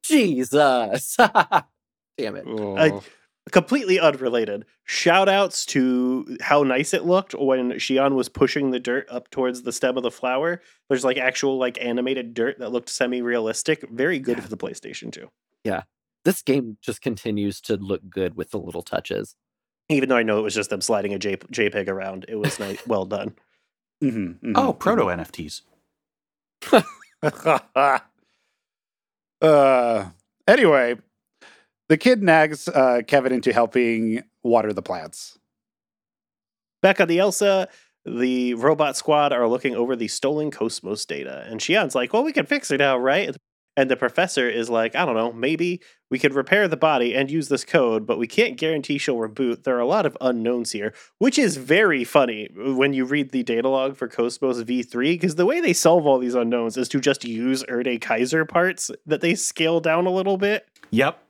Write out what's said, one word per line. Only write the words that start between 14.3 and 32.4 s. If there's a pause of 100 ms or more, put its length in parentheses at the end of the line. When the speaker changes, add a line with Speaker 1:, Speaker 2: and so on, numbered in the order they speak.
Speaker 1:
Yeah.
Speaker 3:
for
the
PlayStation
two. (340)
Speaker 1:
Yeah. (420)
This
game
just
continues
to
look
good
with
the
little
touches. (560)
Speaker 3:
Even
though
I
know
it
was
just
them
sliding
a
J-, (140)
J
peg
around,
it
was
nice.
Speaker 1:
<laughs>
Speaker 3:
Well
done. (680)
Speaker 2:
Mm-hmm,
mm-hmm,
Speaker 4:
Oh,
proto
Speaker 2:
mm-hmm.
Speaker 4:
N
F
Ts. (1000)
Speaker 2:
<laughs> (1400)
Uh, (420)
anyway, (920)
the
kid
nags,